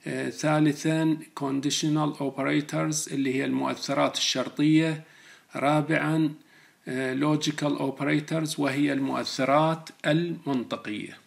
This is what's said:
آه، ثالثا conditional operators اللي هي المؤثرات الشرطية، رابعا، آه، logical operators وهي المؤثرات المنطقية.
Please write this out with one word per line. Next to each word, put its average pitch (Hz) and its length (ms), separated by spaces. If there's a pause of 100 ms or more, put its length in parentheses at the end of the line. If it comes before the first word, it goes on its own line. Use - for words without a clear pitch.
آه، 131 240
ثالثا 156 840 (240)
conditional 147 800
operators 147 920
اللي 135 220
هي 135 100
المؤثرات 135 720
الشرطية، 156 880 (520)
رابعا، 151 800 (540)
آه، 131 260
logical 147 640
operators 151 800
وهي 143 340
المؤثرات 135 960 (180)
المنطقية. 139 1200